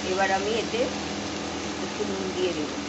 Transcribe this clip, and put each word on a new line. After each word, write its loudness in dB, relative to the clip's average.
এবার 4
আমি 2
এতে 0
একটু -4
নুন 0
দিয়ে 4
দেবো -2